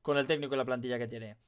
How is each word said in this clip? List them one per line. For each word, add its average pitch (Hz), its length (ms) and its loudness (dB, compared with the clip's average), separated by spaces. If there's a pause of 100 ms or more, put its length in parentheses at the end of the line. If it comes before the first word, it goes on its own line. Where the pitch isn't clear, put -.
con 147 160 4
el 139 80 2
técnico 143 300 0
y - 20 2
la 131 60 2
plantilla 123 340 0
que 120 80 -2
tiene. 113 300 -10 (100)